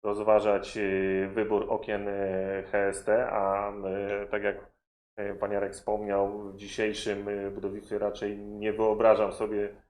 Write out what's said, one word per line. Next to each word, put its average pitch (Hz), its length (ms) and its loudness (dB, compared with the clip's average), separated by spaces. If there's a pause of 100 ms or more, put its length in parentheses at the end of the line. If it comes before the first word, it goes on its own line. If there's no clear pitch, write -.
rozważać, 104 720 2
e, 110 40 -4 (480)
wybór 104 400 0
okien, 104 400 -4
e, 98 540 -2 (100)
H 104 60 2
S 98 260 0
T, 113 260 2
a, 101 420 0
e, 101 540 -4
tak 104 160 -2
jak, 101 140 0 (640)
e, 101 160 -4
pan 101 180 -2
Jarek 101 200 0
wspomniał, 101 680 0 (140)
w 98 40 -14
dzisiejszym, 101 720 -2
e, 101 220 -2
budownictwie 101 480 -6
raczej 104 400 -2
nie 104 340 -4
wyobrażam 107 600 6
sobie 104 360 -2 (220)